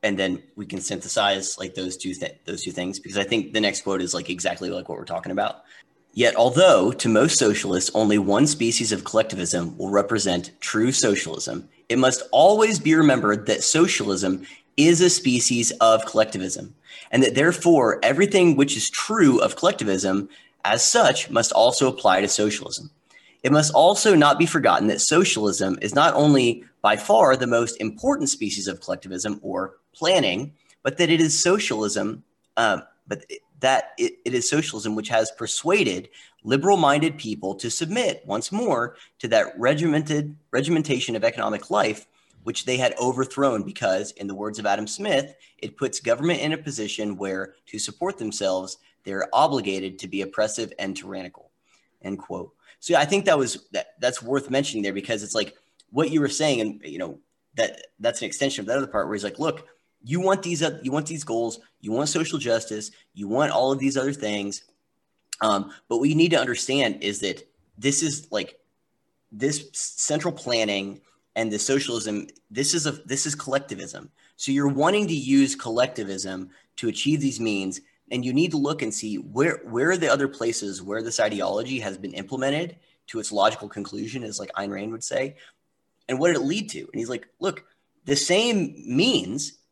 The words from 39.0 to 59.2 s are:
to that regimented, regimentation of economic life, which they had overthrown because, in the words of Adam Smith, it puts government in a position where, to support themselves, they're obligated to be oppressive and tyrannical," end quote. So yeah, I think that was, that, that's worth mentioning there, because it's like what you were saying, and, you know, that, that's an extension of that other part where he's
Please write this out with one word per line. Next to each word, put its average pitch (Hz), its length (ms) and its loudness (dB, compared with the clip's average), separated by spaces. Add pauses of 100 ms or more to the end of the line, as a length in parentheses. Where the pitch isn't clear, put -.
to - 80 -8
that 110 320 2
regimented, 147 760 0 (160)
regimentation 143 640 0
of 104 80 -4
economic 107 440 -2
life, 113 380 0 (380)
which 113 200 -6
they 127 120 0
had 127 240 0
overthrown 127 640 0
because, 98 480 -4
in 101 160 -12
the 98 80 -8
words 107 240 -8
of 104 60 -4
Adam 107 200 -2
Smith, 147 480 -4 (240)
it - 180 -14
puts - 220 -4
government 139 420 -2
in 151 120 -2
a 156 60 -6
position 107 580 -8
where, 95 380 -8 (120)
to - 120 -14
support 175 400 -8
themselves, 95 600 -4 (240)
they're 98 300 -6
obligated 98 680 0
to 98 80 -14
be 95 160 -6
oppressive 107 560 -4
and 98 180 -6
tyrannical," 95 540 -16 (520)
end 98 180 -8
quote. - 340 -12 (240)
So - 140 -4
yeah, 160 80 4
I 147 40 4
think 190 200 0
that 170 120 4
was, 131 360 -2
that, - 260 -8
that's 123 240 -2
worth 135 260 -4
mentioning 127 360 -2
there, 98 80 -2
because 101 320 -6
it's 104 100 -10
like 107 220 -4 (340)
what 147 220 0
you 160 80 4
were 143 80 2
saying, 147 320 0
and, 110 240 -4
you 76 140 -12
know, 90 200 -8 (380)
that, - 320 -2 (100)
that's 117 240 -4
an 113 40 -6
extension 135 360 -4
of 95 60 -10
that 120 80 0
other 139 100 -2
part 104 220 -4
where 104 80 -4
he's 98 80 -8